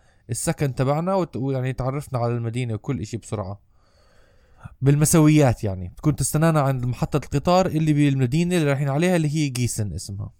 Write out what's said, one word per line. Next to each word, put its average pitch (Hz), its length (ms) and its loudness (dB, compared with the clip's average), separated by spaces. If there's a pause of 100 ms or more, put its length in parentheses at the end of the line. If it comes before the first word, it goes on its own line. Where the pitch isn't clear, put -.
(300)
السكن 139 460 -4
تبعنا 151 400 0
وت-، 175 200 -2
ويعني 131 380 -4
تعرفنا 131 460 -6
على 120 140 0
المدينة 117 400 -4
وكل 120 260 -6
إشي - 180 -8
بسرعة. 101 420 -8 (1200)
بالمسويات 147 840 6
يعني. 92 340 -6
تكون 151 180 0
تستنانا 156 460 0
عند 131 240 -2
محطة 135 320 -2
القطار 180 480 2
اللي 156 280 0
بالمدينة 143 600 2
اللي 156 120 2
رايحين 139 220 0
عليها 175 260 2
اللي 151 200 0
هي 147 140 0
جيسن 120 440 -2
اسمها. 101 460 -10